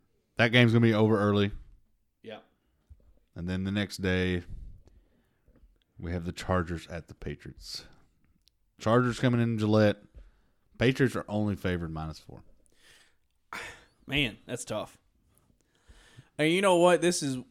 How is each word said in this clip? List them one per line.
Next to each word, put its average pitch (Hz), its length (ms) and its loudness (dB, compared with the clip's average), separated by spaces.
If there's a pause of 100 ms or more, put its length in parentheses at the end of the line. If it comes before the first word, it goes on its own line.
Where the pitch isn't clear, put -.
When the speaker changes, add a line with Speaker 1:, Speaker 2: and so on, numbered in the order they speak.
(360)
Speaker 1:
that 117 160 4
game's 120 200 6
gonna 117 100 6
be 113 120 4
over 107 240 4
early. 101 320 2 (720)
Speaker 2:
Yeah. 107 160 -16 (960)
Speaker 1:
And 85 140 -10
then 92 160 -4
the 98 80 -4
next 101 260 -4
day, 92 440 -2 (1600)
we 82 120 -10
have 87 140 -6
the 87 80 -8
Chargers 87 560 -4
at 82 180 -14
the - 80 -18
Patriots. - 720 -14 (960)
Chargers 120 400 0
coming 120 200 2
in 117 160 -2
Gillette. 107 460 2 (760)
Patriots 131 360 0
are 98 140 -8
only 104 260 -2
favored 85 380 -6
minus 80 260 -10
four. - 240 -20 (1600)
Speaker 2:
Man, 135 320 -2 (100)
that's - 180 -10
tough. 104 340 -10 (1400)
And 151 140 0
you 185 80 0
know 190 180 4
what? 175 240 6
This 175 200 0
is, 135 140 -4 (140)